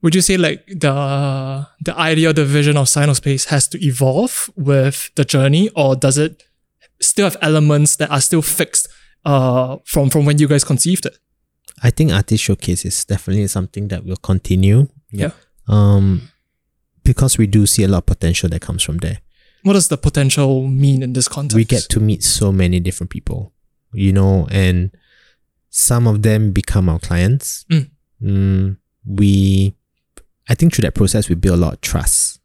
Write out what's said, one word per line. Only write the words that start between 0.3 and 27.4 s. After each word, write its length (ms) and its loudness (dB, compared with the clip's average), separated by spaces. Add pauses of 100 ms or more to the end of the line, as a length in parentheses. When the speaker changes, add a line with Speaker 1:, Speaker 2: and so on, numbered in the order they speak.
Speaker 1:
like, 320 -2
the, 1000 -4 (160)
the 140 -8
idea, 360 2
the 120 2
vision 300 2
of 120 2
Sinospace 600 0
has 220 0
to 140 -10
evolve 760 -2
with 580 0
the 80 0
journey, 460 2
or 260 0
does 220 0
it 260 -4 (560)
still 260 0
have 160 -2
elements 540 2
that 160 -4
are 100 0
still 200 0
fixed, 480 -4 (360)
uh, 600 0
from, 240 0
from 160 0
when 120 2
you 120 4
guys 160 2
conceived 400 -2
it? 120 -10 (640)
Speaker 2:
I 100 2
think 200 2
Artist 320 0
Showcase 420 -2
is 200 -6
definitely 420 -2
something 400 -6
that 180 -8
will 120 -8
continue. 720 2 (240)
Speaker 1:
Yeah. 200 -4 (360)
Speaker 2:
Um, 640 2 (720)
because 340 2
we 100 2
do 180 4
see 180 0
a 40 2
lot 120 2
of 60 -6
potential 440 -2
that 120 -6
comes 220 -6
from 140 -6
there. 220 -6 (440)
Speaker 1:
What 100 2
does 160 2
the 80 -2
potential 680 0
mean 360 2
in 100 -6
this 140 -2
context? 280 -4
Speaker 2:
We 100 4
get 240 0
to 100 0
meet 240 0
so 280 0
many 280 2
different 320 -6
people, 420 -8 (400)
you 200 0
know, 380 2
and 400 0 (760)
some 380 0
of 160 0
them 280 2
become 380 0
our 100 -2
clients. 720 -2